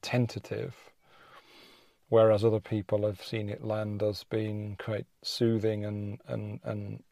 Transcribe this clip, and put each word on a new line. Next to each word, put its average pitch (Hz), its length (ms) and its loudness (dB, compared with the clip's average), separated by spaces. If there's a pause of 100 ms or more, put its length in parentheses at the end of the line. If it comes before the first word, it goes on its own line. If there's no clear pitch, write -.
tentative, - 720 -4 (1400)
whereas 110 340 8
other 110 160 4
people 104 460 0
have 104 180 -4
seen 107 240 -6
it - 160 -8
land 107 380 -4
as 104 220 -2
being 104 540 -4
quite - 280 -6 (160)
soothing 110 640 2
and, 104 440 -6
and, 107 340 -6
and, 107 500 -8